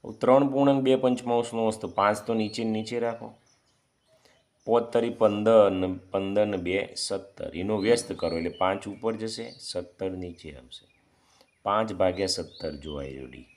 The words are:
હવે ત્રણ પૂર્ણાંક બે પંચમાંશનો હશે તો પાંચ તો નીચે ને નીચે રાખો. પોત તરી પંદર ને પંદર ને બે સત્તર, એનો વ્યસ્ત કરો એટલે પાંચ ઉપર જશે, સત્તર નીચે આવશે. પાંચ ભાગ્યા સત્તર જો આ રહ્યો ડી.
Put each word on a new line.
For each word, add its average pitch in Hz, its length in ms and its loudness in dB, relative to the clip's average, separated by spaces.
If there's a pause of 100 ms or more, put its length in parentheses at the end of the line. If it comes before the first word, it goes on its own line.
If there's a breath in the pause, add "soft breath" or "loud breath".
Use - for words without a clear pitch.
હવે 110 180 -14
ત્રણ 135 300 6
પૂર્ણાંક 139 340 4
બે 131 80 6 (100)
પંચમાંશનો 120 600 0
હશે 110 160 0
તો 101 60 -8 (100)
પાંચ 104 280 4
તો 117 140 -2
નીચે 107 240 -4
ને 113 80 -2
નીચે 110 280 -4
રાખો. 113 280 -6 (1400 soft breath)
પોત 117 240 4
તરી 117 280 0
પંદર 107 520 6
ને 92 160 0 (240)
પંદર 98 400 0
ને 95 60 -4
બે 90 180 -2 (200)
સત્તર, - 540 -8 (120)
એનો 107 140 0 (100)
વ્યસ્ત 117 220 4 (120)
કરો 82 180 -2
એટલે 82 220 -4
પાંચ 98 280 2
ઉપર 110 340 -4
જશે, 113 240 -8 (140)
સત્તર 92 520 -8
નીચે 90 360 -12 (100)
આવશે. - 280 -20 (760 soft breath)
પાંચ 107 300 0
ભાગ્યા 92 420 0
સત્તર 80 380 -8 (100)
જો 76 160 -10
આ 67 80 -10
રહ્યો 65 200 -14
ડી. 64 300 -20